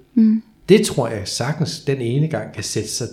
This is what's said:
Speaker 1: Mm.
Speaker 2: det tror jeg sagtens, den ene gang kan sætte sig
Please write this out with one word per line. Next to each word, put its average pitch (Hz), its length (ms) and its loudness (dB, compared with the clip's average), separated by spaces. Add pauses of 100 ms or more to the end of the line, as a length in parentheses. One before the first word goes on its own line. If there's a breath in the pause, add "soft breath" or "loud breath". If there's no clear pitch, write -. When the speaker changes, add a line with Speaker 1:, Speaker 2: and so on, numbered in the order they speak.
(140)
Speaker 1:
Mm. 220 280 4 (260)
Speaker 2:
det 208 180 8
tror 120 220 -2
jeg 107 200 -6
sagtens, 147 520 -4
den 135 200 -4
ene 127 280 0
gang 110 260 -6
kan 101 100 -8
sætte 107 240 -4
sig 117 240 -6